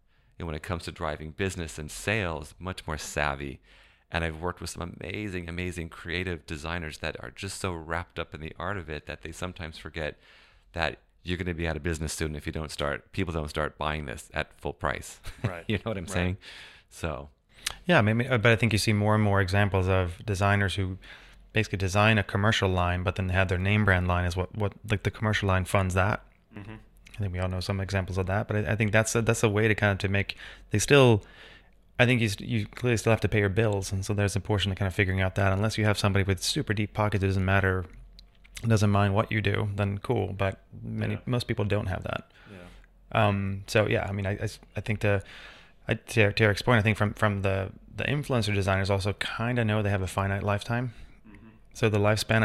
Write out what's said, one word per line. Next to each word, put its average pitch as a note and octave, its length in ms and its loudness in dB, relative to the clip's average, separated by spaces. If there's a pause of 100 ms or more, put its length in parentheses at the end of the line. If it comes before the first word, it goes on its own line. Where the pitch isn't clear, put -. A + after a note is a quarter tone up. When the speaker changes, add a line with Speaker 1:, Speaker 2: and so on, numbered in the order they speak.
(380)
Speaker 1:
you - 60 -12
know, E2+ 40 -8
when D#2 80 -6
it D2+ 80 -10
comes F2 200 -6
to E2+ 80 -10
driving D#2 400 -8
business F2+ 460 -6
and D2+ 140 -10
sales, E2+ 680 -4
much F2+ 280 -10
more D#2 100 -4
savvy. C#2 640 -4 (520)
And E2+ 120 -2
I've D#2+ 180 -4
worked F2 200 -6
with E2+ 80 -8
some E2+ 320 -10
amazing, F#2 480 -8
amazing E2+ 400 -6
creative F2 560 -6
designers D#2+ 540 -8
that - 220 -6
are A#1+ 100 -12
just - 280 -10
so F#2 140 -4
wrapped E2 460 -8
up D#2+ 160 -10
in D2 60 -14
the D#2+ 180 -10
art G2 180 -6
of D#2+ 120 -10
it D2+ 180 -10
that D2 160 -12
they - 80 -12
sometimes E2+ 460 -10
forget D#2 400 -8 (560)
that D#2+ 260 -4 (240)
you're F2 160 -2
gonna F2 160 -4
be E2+ 120 -2
out D#2+ 80 -2
of D2+ 60 -6
business D#2 320 -2
soon D#2 220 -4
if D2 100 -10
you E2 60 -6
don't D#2 180 -6
start, C#2+ 420 -4
people F2 220 -2
don't D#2 160 -2
start D2 300 -4
buying D2+ 260 -4
this - 280 -12
at D#2 280 -4
full C#2+ 120 -6
price. - 460 -6 (120)
<laughs> - 120 -10
Speaker 2:
Right. F2 240 -4
Speaker 1:
You G#2+ 100 0
know A2+ 120 -8
what G#2 80 -6
I'm F2+ 60 -8
Speaker 2:
Right. F2 100 -8
Speaker 1:
saying? F2+ 240 0 (520)
So. D2 400 -6 (580)
Speaker 3:
Yeah, E3+ 140 6
maybe, A2+ 260 4
uh, B2+ 100 2
but A2+ 140 6
I A#2 40 6
think A2 180 2
you G#2+ 60 4
see A2 140 2
more G#2 220 4
and G#2+ 80 4
more G2 180 4
examples F#2+ 460 2
of F#2 360 0
designers G2+ 520 2
who F#2+ 240 -4 (520)
basically G#2 280 0
design G#2 400 4
a F#2+ 40 2
commercial G2+ 460 2
line, F2+ 320 2
but F#2 140 -2
then F#2+ 100 -2
they F2+ 80 -2
have F#2 140 2
their F2+ 100 0
name G2+ 280 2
brand F2+ 220 4
line F2+ 180 2
is F2 120 -2
what, F#2 180 -4
what, G#2 180 -2 (140)
like, G#2 140 0
the - 80 0
commercial G#2 380 0
line F#2 180 4
funds F#2+ 300 2
that. F#2+ 280 2 (320)
Speaker 2:
Mm-hmm. G#2 200 -14 (400)
Speaker 3:
I - 20 -20
think G2+ 160 -2
we F#2 60 -4
all F#2 80 0
know F#2 120 -4
some G2 200 -2
examples F#2 400 -2
of F#2 80 -2
that, G2+ 200 -2
but G#2 100 -2
I, G#2+ 160 0
I - 20 0
think G#2+ 160 2
that's A2 240 4
a, A#2 80 2
that's A2+ 180 2
a A2+ 80 6
way G#2+ 180 4
to A2 60 4
kind G2+ 200 4
of F#2+ 60 -2
to G2 100 0
make, G2 260 0 (340)
they - 80 0
still, B2 460 8 (760)
I B2 80 6
think A#2+ 160 4
you, A2+ 80 4
st-, - 180 -8
you G#2+ 200 -2
clearly B2 300 0
still A2+ 140 0
have A2 100 2
to G#2 80 2
pay A2 100 2
your G2+ 100 4
bills, G2+ 420 0
and F#2+ 140 -2
so G#2+ 80 -2
there's G2+ 220 2
a G2 60 -2
portion G2 300 0
of F2+ 60 -4
kind G2+ 100 0
of F#2 60 -4
figuring F#2+ 280 2
out F#2+ 140 0
that G2 160 4
unless G2+ 280 2
you G#2+ 60 4
have G#2 120 4
somebody G2 260 2
with F#2 200 0
super - 300 0
deep G2+ 200 -2
pockets, G#2 300 0
it G2 40 4
doesn't F#2+ 180 2
matter, F#2+ 400 2 (840)
doesn't G#2+ 240 6
mind G2+ 240 4
what - 160 0
you A2 100 0
do, G#2 340 0
then G2+ 240 0
cool, G2 340 -2
but F#2+ 260 -2 (240)
many, A2 320 -4
Speaker 2:
Yeah. - 100 -6
Speaker 3:
most A#2+ 220 -2
people G#2+ 180 0
don't G2+ 220 0
have F2 160 -4
that. - 260 -8 (220)
Speaker 2:
Yeah. G2+ 760 -4
Speaker 3:
Um, G2 380 -2
so G#2+ 220 2
yeah, A2 200 0
I G2 40 -6
mean, G2 160 -4
I, G2 60 0
I - 80 -6
s-, A2 180 -6 (160)
I G#2+ 60 -6
think G#2 180 -2
the, G2+ 240 2 (640)
I, A2+ 60 0
to, G#2 400 2
to - 100 2
Eric's G#2 200 4
point, A#2+ 160 4
I - 20 4
think G#2 160 4
from, G#2 160 0
from G2+ 300 0
the, F#2+ 260 0 (260)
the - 100 -4
influencer B2 500 0
designers F#2+ 340 2
also G2 240 0
kinda A#2+ 500 -2
know G#2+ 200 2
they G2+ 80 0
have G2+ 100 0
a F#2+ 60 -2
finite G2 340 -2
lifetime. A#2 520 -2 (360)
Speaker 2:
Mm-hmm. - 180 -20 (280)
Speaker 3:
So A2+ 140 2
the G#2 100 4
lifespan G#2+ 460 2